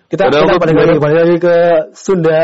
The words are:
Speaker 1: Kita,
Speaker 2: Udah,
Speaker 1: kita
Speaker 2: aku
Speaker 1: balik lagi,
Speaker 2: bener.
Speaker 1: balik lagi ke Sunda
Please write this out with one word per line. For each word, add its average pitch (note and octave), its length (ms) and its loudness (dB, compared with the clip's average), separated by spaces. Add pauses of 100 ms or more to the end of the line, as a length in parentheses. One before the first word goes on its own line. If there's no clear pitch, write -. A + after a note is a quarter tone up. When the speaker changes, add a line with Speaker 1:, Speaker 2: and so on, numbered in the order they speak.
(100)
Speaker 1:
Kita, E3 180 -2
Speaker 2:
Udah, C#3+ 140 0
Speaker 1:
kita D#3+ 80 0
Speaker 2:
aku F3+ 100 0
Speaker 1:
balik D#3+ 140 0
lagi, D3+ 160 2
Speaker 2:
bener. D#3+ 80 0
Speaker 1:
balik D3 240 0
lagi E3+ 160 0
ke E3+ 180 0 (380)
Sunda D#3+ 480 -2